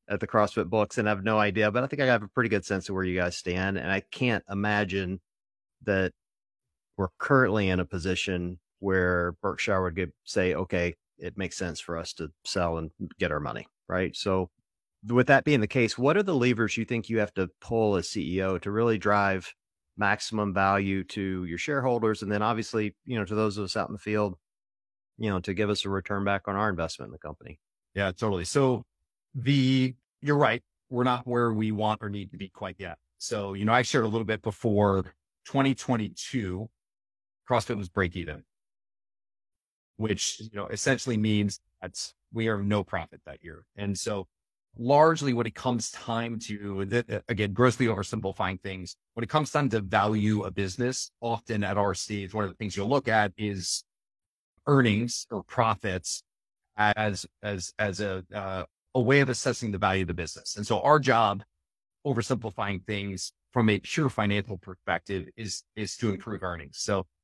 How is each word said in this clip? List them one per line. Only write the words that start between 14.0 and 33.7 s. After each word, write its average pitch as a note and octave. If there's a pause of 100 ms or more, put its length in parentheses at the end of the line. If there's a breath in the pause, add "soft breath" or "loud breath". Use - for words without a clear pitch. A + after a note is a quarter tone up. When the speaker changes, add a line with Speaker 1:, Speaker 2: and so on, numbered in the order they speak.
Speaker 1:
So F#2+ (560)
with A#2+
that C#3
being D3
the G#2+
case, A#2
what C#3+
are G#3
the F#3+
levers A#2+
you A2+
think A2+
you A2+
have G#2
to F#2 (120)
pull A2
as E2+
C F2
E F#2+
O F#2+
to G2+
really A2
drive G2 (420)
maximum G#2
value G2
to F#2+
your E2+
shareholders? A#2+
And G2+
then G#2
obviously, A2 (120)
you B2
know, G2+
to F#2+
those G#2+
of G#2
us F#2+
out G2+
in -
the G2
field, G#2+ (800)
you A2
know, F#2+
to F#2+
give G#2
us G2+
a G2
return G2
back G2+
on G2
our G#2+
investment E2
in -
the D#2
company. - (360)
Speaker 2:
Yeah, G2
totally. F#2+
So C3 (500)
the, C3 (260)
you're C#3+
right. A#2 (260)
We're B2
not B2
where A#2+
we A2
want G#2+
or G#2
need G2
to -
be F#2+
quite F#2+
yet. E2+ (200)
So, G2+
you G2+
know, A2